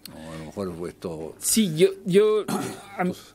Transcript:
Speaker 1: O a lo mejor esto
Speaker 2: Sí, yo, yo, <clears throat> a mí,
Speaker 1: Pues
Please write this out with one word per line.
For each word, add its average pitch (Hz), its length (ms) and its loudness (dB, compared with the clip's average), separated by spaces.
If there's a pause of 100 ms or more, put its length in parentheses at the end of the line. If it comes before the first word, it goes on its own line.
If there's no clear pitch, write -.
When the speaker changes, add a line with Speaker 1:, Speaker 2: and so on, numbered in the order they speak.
(160)
Speaker 1:
O 80 180 -14
a 80 40 -10
lo 78 80 -10 (260)
mejor 85 180 -8
esto - 480 -10
Speaker 2:
Sí, 196 380 2
yo, 180 140 6 (180)
yo, 208 380 4 (240)
<clears throat> - 280 -14
a 185 60 0
mí, 180 80 0
Speaker 1:
Pues - 240 -12